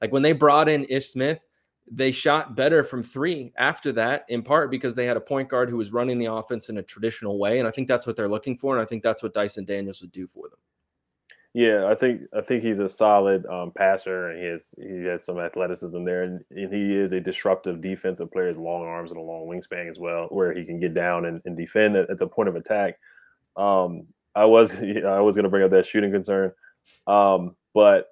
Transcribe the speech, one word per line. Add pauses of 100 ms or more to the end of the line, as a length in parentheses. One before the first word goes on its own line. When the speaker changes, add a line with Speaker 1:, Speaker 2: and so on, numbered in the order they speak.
Speaker 1:
Like,
when
they
brought
in
Ish
Smith, (520)
they
shot
better
from
three
after
that,
in
part
because
they
had
a
point
guard
who
was
running
the
offense
in
a
traditional
way.
And
I
think
that's
what
they're
looking
for.
And
I
think
that's
what
Dyson
Daniels
would
do
for
them. (960)
Speaker 2:
Yeah,
I
think, (100)
I
think
he's
a
solid,
um,
passer,
and
he
has,
he
has
some
athleticism
there,
and,
and
he
is
a
disruptive
defensive
player.
He
has
long
arms
and
a
long
wingspan
as
well,
where
he
can
get
down
and,
and
defend
at,
at
the
point
of
attack. (580)
Um, (300)
I
was,
<laughs>
I
was
gonna
bring
up
that
shooting
concern, (560)
um, (180)
but